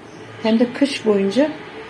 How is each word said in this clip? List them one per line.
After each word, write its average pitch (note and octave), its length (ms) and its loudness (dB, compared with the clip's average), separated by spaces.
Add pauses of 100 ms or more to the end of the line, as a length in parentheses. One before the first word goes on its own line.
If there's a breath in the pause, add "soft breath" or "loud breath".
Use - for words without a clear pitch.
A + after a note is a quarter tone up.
(440)
hem A3+ 160 4
de B3 140 2
kış - 320 0
boyunca G#3 460 2 (380)